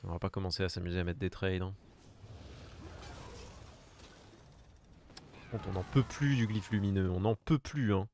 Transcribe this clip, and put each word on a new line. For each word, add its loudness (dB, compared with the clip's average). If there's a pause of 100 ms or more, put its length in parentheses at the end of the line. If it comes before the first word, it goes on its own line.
On -6
va -2
pas 0
commencer -2
à 0
s'amuser -2
à 0
mettre -2
des 0
trades, 0
hein. -4 (3750)
Par -2
contre, -6
on -2
n'en 0
peut 6
plus 2
du 4
glyphe 0
lumineux, 4
on 2
n'en 4
peut 4
plus, 2
hein. 2